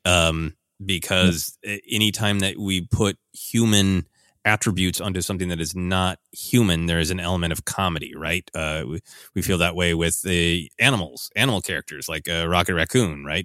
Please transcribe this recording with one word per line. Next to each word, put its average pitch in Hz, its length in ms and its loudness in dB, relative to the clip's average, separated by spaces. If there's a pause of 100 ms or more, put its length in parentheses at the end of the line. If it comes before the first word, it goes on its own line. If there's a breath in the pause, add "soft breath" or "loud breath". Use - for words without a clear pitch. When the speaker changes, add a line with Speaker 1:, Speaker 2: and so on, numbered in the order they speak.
Speaker 1:
Um, 82 520 2 (300)
because 92 800 0
Speaker 2:
Yeah. 104 120 -8
Speaker 1:
a-, 101 140 -10
anytime 104 500 2
that 95 200 -2
we 95 220 0
put 101 360 0 (140)
human 101 760 2 (400)
attributes 92 540 0
onto 92 200 -4
something 92 260 -4
that 87 120 -2
is 80 160 -4
not 92 440 0 (120)
human, 90 540 2
there 85 140 2
is 80 100 0
an 90 100 -4
element 85 320 0
of - 140 -6
comedy, 82 500 -4
right? 80 380 -4
Uh, 78 340 -4
we, 78 120 -6 (340 loud breath)
we 95 80 -2
feel 90 160 2
that 85 180 2
way 87 200 2
with 82 260 0
the 85 560 0
animals, 101 580 0
animal 110 260 2
characters 73 460 -6
like, 80 220 -6
uh, 82 180 0
Rocket 87 280 2
Raccoon, 80 500 2
right? 80 200 -4